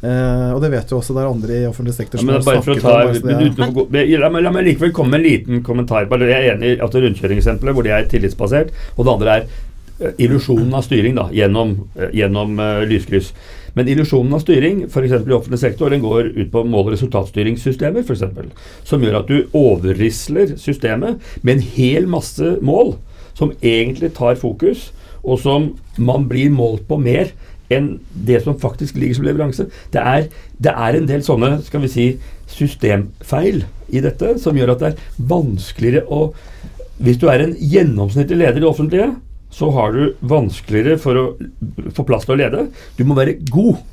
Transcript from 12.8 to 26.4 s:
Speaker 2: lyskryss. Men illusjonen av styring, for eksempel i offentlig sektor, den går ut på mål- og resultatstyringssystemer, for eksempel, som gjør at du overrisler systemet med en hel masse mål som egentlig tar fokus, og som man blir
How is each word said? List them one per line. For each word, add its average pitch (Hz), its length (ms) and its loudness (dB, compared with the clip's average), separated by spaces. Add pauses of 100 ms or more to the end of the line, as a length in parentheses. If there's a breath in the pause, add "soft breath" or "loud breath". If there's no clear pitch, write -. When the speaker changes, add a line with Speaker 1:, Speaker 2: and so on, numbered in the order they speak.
Speaker 2:
lyskryss. 98 440 0 (420 loud breath)
Men 123 140 0
illusjonen 139 440 2
av 156 80 0
styring, 170 480 2
for 135 140 -2
eksempel 127 260 0
i 135 80 2
offentlig - 220 -2
sektor, 127 320 0
den 143 100 2
går 113 340 0
ut 104 160 -4
på 113 140 0
mål- 107 240 0
og 107 60 0
resultatstyringssystemer, 120 1120 -2
for 127 80 -2
eksempel, 95 320 -6 (380 loud breath)
som 139 180 2
gjør 107 180 2
at 98 60 -6
du 139 160 2 (100)
overrisler 113 1040 2
systemet 131 640 -4 (220 loud breath)
med 123 160 4
en 127 40 0
hel 139 440 0
masse 170 340 -4 (220)
mål 196 340 2 (380 soft breath)
som 147 180 -2 (100)
egentlig 120 520 0
tar 123 200 2
fokus, 120 560 -2 (320 soft breath)
og 123 160 0
som 143 360 0 (220)
man 127 320 2
blir 131 220 2